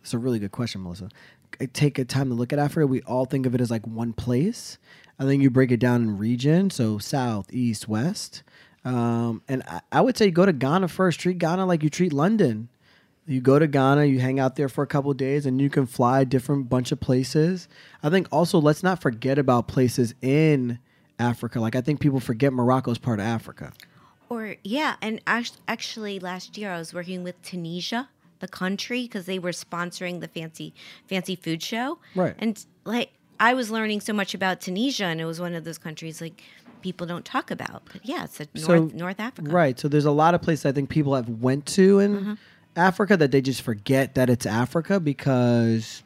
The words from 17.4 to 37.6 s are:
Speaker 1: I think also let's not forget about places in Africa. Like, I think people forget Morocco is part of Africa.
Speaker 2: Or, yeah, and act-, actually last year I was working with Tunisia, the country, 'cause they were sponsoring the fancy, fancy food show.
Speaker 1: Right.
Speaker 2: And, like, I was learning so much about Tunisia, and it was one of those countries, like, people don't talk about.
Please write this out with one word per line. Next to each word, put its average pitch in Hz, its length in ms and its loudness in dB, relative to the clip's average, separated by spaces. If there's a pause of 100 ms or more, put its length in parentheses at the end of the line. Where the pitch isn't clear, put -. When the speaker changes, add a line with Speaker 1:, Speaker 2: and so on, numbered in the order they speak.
Speaker 1:
I 151 80 0
think 180 200 2
also 165 300 4
let's 147 240 4
not 180 180 0
forget 127 340 0
about 127 300 2
places 123 560 0
in 135 560 2 (400)
Africa. 120 400 -2
Like, 113 160 -2
I 127 60 2
think 139 180 -2
people 135 220 2
forget 131 320 0
Morocco 127 400 2
is 113 60 -4
part 113 200 -2
of 101 80 -2
Africa. 110 460 -6 (560)
Speaker 2:
Or, 220 340 -8
yeah, 262 400 -4
and 220 240 -6
act-, 233 400 -4
actually 208 540 -8
last 180 360 -10
year 208 140 -8
I 175 80 -6
was 165 160 -12
working 180 300 -8
with 180 180 -12
Tunisia, 180 680 -8 (300)
the 185 80 -12
country, 214 600 -6
'cause 190 180 -10
they 185 140 -6
were 180 100 -4
sponsoring 175 680 -8
the 175 80 -10
fancy, 160 440 -12 (360)
fancy 185 260 -4
food 165 280 -6
show. 254 360 -6 (160)
Speaker 1:
Right. 175 240 0
Speaker 2:
And, 220 260 -4 (200)
like, 233 260 -4 (300)
I 233 140 6
was 233 180 -4
learning 214 300 -4
so 220 100 -6
much 196 220 -2
about 185 260 -2
Tunisia, 208 460 -4
and 165 140 -4
it 160 40 -6
was 165 160 -8
one 175 140 -6
of 165 100 -10
those 165 140 -12
countries, 160 420 -12
like, 165 220 -14 (380)
people 180 280 -8
don't 175 160 -8
talk - 260 -6
about. - 320 -10 (100)